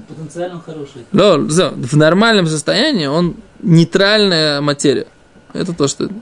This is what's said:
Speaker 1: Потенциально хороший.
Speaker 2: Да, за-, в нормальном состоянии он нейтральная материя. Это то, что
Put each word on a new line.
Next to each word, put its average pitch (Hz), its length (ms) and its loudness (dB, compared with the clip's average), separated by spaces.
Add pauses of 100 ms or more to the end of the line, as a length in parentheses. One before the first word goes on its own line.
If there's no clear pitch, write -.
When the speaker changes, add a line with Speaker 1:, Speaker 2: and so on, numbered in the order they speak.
Speaker 1:
Потенциально 170 520 -12
хороший. 143 520 -16
Speaker 2:
Да, 185 360 4
за-, 156 280 0
в 135 200 -4
нормальном 180 520 4
состоянии 165 580 -2
он 165 300 -2 (260)
нейтральная 170 1000 2
материя. 143 440 0 (480)
Это 170 200 -6
то, 147 140 -2
что - 220 -6 (120)